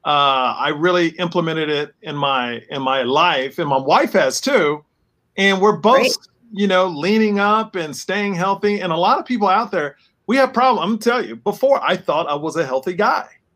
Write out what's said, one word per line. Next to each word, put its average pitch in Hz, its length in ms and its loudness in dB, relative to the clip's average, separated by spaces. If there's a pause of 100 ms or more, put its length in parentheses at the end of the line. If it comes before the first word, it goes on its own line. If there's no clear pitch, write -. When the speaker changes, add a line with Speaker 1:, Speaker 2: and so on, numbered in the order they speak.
Speaker 1:
Uh, 139 520 0
I 135 120 -2
really 170 400 0 (100)
implemented 165 500 -2
it 147 240 -4 (100)
in 151 120 -10
my, 127 540 -2
in 143 120 -8
my 131 220 -2
life, 139 560 0
and 160 80 -4
my 135 100 0
wife 180 360 2
has 151 260 2
too. 151 440 0 (520)
And 196 260 2
we're 208 140 4
both, 214 220 4
Speaker 2:
Great. 254 200 0 (360)
Speaker 1:
you 202 140 0
know, 185 200 4
leaning 202 520 0
up 214 360 0
and 156 200 -6
staying 202 400 -4
healthy. 196 440 0
And 175 140 -4
a 160 40 -2
lot 202 220 2
of - 60 -10
people 208 240 0
out 208 220 2
there, 147 260 -4 (280)
we 240 120 0
have 262 160 2
problems. 233 320 2
I'm 202 60 -2
gonna 220 100 -4
tell 233 260 0
you, 113 80 -12
before 254 480 0
I 175 140 0
thought 156 300 -2
I 147 80 -2
was 156 200 -6
a 160 100 0
healthy 131 280 -4
guy. 208 340 0 (280)